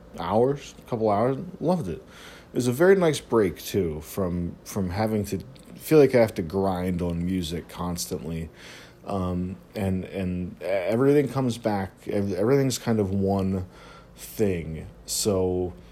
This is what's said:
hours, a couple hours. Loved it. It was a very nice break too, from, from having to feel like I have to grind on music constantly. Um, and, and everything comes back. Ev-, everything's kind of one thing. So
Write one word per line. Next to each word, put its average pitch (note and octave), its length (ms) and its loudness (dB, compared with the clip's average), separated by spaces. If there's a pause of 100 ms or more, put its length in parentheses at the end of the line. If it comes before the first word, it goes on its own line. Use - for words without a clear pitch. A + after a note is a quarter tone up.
(180)
hours, A#2 600 0
a - 100 -20
couple A2 220 0
hours. A#2+ 260 2 (220)
Loved D3+ 280 0
it. - 140 -8 (500)
It - 40 -8
was B2 120 0
a B2 40 2
very F3 240 6
nice E3 240 2
break G2+ 420 2
too, D#2+ 400 -2
from, F2 600 -4
from F#2+ 260 -4
having G#2+ 360 0
to F#2+ 140 -6 (360)
feel - 240 4
like C3+ 160 8
I B2 40 8
have G#2+ 160 4
to G#2 60 -2
grind F#2 640 0
on E2+ 200 -2
music F2 460 -4
constantly. E2 800 -6 (560)
Um, F#2 520 -4 (180)
and, F#2+ 300 -2
and F2+ 560 -6
everything A#2 680 2
comes B2 300 -2
back. G#2 340 -2 (160)
Ev-, G2+ 240 0
everything's B2 460 2
kind A2 240 0
of F#2+ 100 0
one F#2+ 540 0 (500)
thing. D#2+ 720 -4 (180)
So F2+ 680 0 (180)